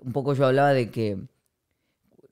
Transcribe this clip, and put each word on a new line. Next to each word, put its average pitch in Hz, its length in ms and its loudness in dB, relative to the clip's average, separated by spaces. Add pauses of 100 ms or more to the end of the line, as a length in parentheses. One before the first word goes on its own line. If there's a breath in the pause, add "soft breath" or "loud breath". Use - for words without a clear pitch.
un 127 100 -10
poco 139 220 -2
yo 135 120 2
hablaba 139 260 4
de 123 180 0
que 107 280 -4 (1120)